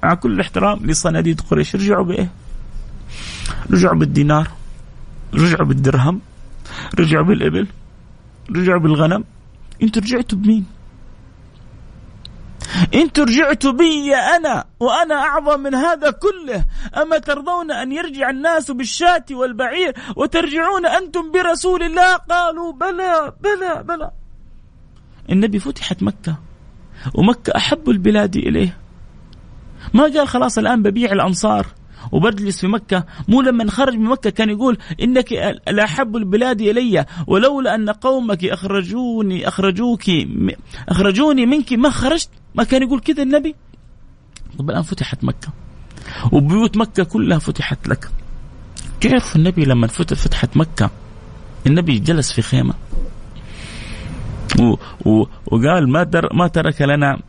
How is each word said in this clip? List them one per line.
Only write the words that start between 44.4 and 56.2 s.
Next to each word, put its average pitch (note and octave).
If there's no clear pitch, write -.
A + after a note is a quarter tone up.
طب C#3
الآن D#3
فتحت -
مكة، -
وبيوت F3
مكة G#3+
كلها F3
فتحت -
لك. -
تعرف B3
النبي E3
لما A#2+
فت-، -
فتحت -
مكة، -
النبي D3+
جلس D3+
في -
خيمة B2+
و-، A#2
و-، A2
وقال: C#3+
"ما D3+
در-، E3